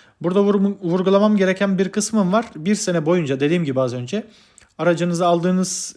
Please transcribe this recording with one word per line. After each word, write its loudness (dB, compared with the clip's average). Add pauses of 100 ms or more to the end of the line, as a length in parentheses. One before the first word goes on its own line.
(220)
Burada 0
vurgu-, 2
vurgulamam 2
gereken 0
bir 0
kısmım 0
var. 0 (100)
Bir -2
sene -2
boyunca 0
dediğim 0
gibi -2
az -2
önce -6 (520)
aracınızı 0
aldığınız, 0